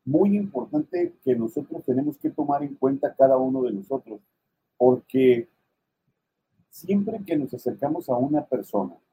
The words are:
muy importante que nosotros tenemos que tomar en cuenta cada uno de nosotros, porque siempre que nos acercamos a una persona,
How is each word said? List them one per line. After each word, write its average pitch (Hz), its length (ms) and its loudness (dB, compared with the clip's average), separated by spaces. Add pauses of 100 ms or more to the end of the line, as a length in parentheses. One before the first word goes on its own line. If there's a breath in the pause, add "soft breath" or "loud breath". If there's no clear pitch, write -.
muy 190 300 2
importante 175 800 -4 (100)
que 123 120 0
nosotros 139 500 -6
tenemos 143 320 -2
que 156 140 -6
tomar 143 320 -4
en 139 120 -10
cuenta 139 380 -2
cada 135 240 4
uno 131 260 0
de 117 100 -2
nosotros, 107 460 -10 (560)
porque 127 720 4 (1200)
siempre 202 560 -4
que 165 120 -2
nos 131 160 -2
acercamos 139 560 -6
a 123 60 2
una 139 300 0
persona, 101 500 -4 (180)